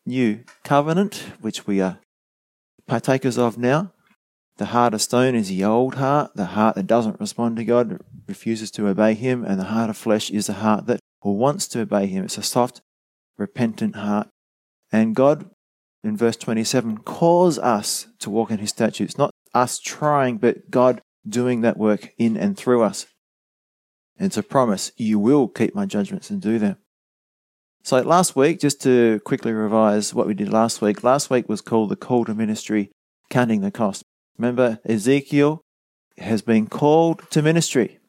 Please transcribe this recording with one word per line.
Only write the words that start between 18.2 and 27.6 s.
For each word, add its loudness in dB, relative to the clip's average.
to -8
walk -2
in -2
his -6
statutes, -2
not 0
us 2
trying, 0
but 0
God 2
doing 0
that 2
work 0
in 0
and -2
through 2
us. -2
It's -2
a -2
promise, 0
"You 0
will 4
keep -4
my -4
judgments -6
and -6
do 0
them." -2